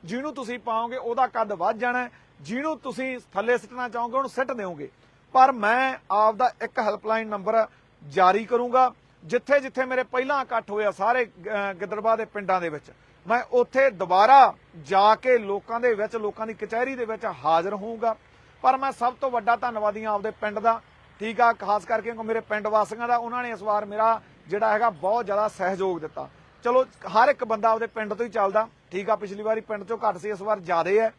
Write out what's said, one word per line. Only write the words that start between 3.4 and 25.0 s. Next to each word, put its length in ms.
ਸਿੱਟਣਾ 300
ਚਾਹੋਗੇ 280
ਉਹਨੂੰ 140
ਸਿੱਟ 220
ਦਿਓਗੇ। 360
ਪਰ 200
ਮੈਂ 460
ਆਪ 240
ਦਾ 180
ਇੱਕ 160
ਹੈਲਪਲਾਈਨ 500
ਨੰਬਰ 380
ਜਾਰੀ 360
ਕਰੂੰਗਾ। 480
ਜਿੱਥੇ 360
ਜਿੱਥੇ 240
ਮੇਰੇ 180
ਪਹਿਲਾਂ 400
ਇਕੱਠ 280
ਹੋਏ 140
ਆ 60
ਸਾਰੇ, 340
ਅਹ, 500
ਗਿੱਦੜਬਾਹ 420
ਦੇ 80
ਪਿੰਡਾਂ 360
ਦੇ 80
ਵਿੱਚ, 160
ਮੈਂ 160
ਉੱਥੇ 380
ਦੁਬਾਰਾ 640
ਜਾ 380
ਕੇ 240
ਲੋਕਾਂ 420
ਦੇ 140
ਵਿੱਚ, 220
ਲੋਕਾਂ 300
ਦੀ 80
ਕਚਹਿਰੀ 400
ਦੇ 100
ਵਿੱਚ 220
ਹਾਜ਼ਰ 300
ਹੋਊਂਗਾ। 420
ਪਰ 140
ਮੈਂ 160
ਸਭ 220
ਤੋਂ 160
ਵੱਡਾ 260
ਧੰਨਵਾਦੀ 480
ਹਾਂ 80
ਆਪਦੇ 180
ਪਿੰਡ 280
ਦਾ, 220
ਠੀਕ 220
ਆ, 120
ਖਾਸ 320
ਕਰਕੇ 280
ਮੇਰੇ 280
ਪਿੰਡ 260
ਵਾਸੀਆਂ 420
ਦਾ। 80
ਉਹਨਾਂ 260
ਨੇ 80
ਇਸ 120
ਵਾਰ 220
ਮੇਰਾ 360
ਜਿਹੜਾ 240
ਹੈਗਾ 180
ਬਹੁਤ 360